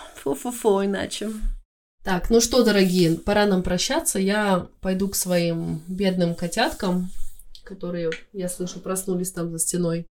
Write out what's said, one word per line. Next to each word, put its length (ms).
фу-фу-фу, 680
иначе. 460
Так, 260
ну 120
что, 220
дорогие, 520
пора 300
нам 180
прощаться. 560
Я 480
пойду 280
к 60
своим 720
бедным 480
котяткам, 760
которые, 480
я 160
слышу, 300
проснулись 520
там 200
за 80
стеной. 580